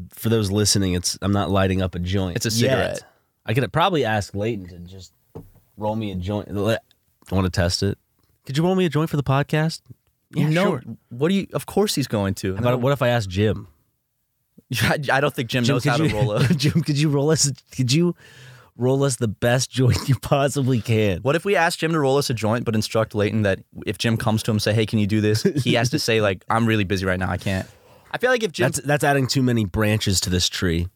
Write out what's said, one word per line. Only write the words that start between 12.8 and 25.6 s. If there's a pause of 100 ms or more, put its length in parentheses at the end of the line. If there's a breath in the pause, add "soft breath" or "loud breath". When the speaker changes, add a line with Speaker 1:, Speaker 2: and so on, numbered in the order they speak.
Speaker 1:
if
I
ask
Jim? (540)
Speaker 2:
<laughs>
I, (140)
I
don't
think
Jim
Speaker 1:
Jim,
Speaker 2:
knows
Speaker 1:
could
Speaker 2:
how
to
Speaker 1:
you,
Speaker 2:
roll
a
Speaker 1:
<laughs>
Jim,
could
you
roll
us, (240)
could
you (640 loud breath)
roll
us
the
best
<laughs>
joint
you
possibly
can.
Speaker 2:
What
if
we
ask
Jim
to
roll
us
a
joint,
but
instruct
Leighton
that (260)
if
Jim
comes
to
him
and
say,
"Hey,
can
you
do
this?"
He